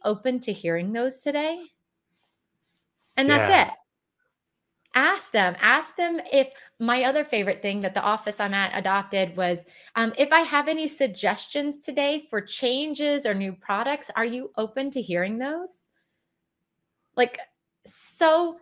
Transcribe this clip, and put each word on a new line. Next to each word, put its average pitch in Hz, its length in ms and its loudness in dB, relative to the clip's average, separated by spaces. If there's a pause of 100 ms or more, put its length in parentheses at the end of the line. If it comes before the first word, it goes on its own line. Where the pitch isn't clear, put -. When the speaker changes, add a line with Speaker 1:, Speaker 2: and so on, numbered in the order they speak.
Speaker 1:
open 220 360 0
to 226 120 -6
hearing 175 400 -2
those 247 260 -2
today?" 302 400 -2 (1600)
And 269 120 4
that's 294 220 6
Speaker 2:
Yeah. 311 160 8
Speaker 1:
it. - 80 -10 (1200)
Ask 320 380 2
them, 185 280 2
ask 262 360 4
them 339 240 0 (120)
if, 269 160 4 (320)
my 247 240 2
other 277 200 2
favorite 208 380 -2
thing 202 180 -2
that 196 140 -4
the 202 60 0
office 208 400 -2
I'm 196 140 -2
at 196 220 0
adopted 190 600 0
was, 180 240 0 (360)
um, 226 220 0
"If 285 140 4
I 320 80 8
have 302 260 0
any 311 220 -2
suggestions 277 880 -2
today 294 520 -2
for 214 100 -2
changes 285 840 -2
or 208 80 0
new 196 180 -4
products, 226 640 -4
are 220 80 0
you 247 320 -6
open 247 360 -4
to 262 100 -4
hearing 180 360 -2
those?" 320 480 -8 (1300)
Like, 240 220 0 (480)
so 330 760 2